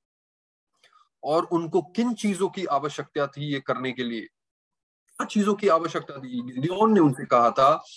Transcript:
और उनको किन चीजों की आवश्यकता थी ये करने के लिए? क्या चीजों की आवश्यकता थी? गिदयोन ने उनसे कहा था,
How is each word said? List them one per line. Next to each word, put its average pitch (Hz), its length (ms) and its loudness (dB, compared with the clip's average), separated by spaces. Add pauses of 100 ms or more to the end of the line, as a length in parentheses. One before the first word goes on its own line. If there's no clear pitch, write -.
(1200)
और 156 220 0
उनको 170 360 -2
किन 233 320 -2
चीजों 196 360 -2
की 185 160 -6
आवश्यकता 147 600 -4
थी 147 260 -6
ये 135 60 -4
करने 127 320 -4
के 123 120 -6
लिए? 117 180 -6
क्या - 1040 -16
चीजों 202 300 0
की 208 120 -2
आवश्यकता 165 520 0
थी? 127 220 -8
गिदयोन 175 520 0
ने 196 60 6
उनसे 147 260 4
कहा 117 260 4
था, 139 320 4 (140)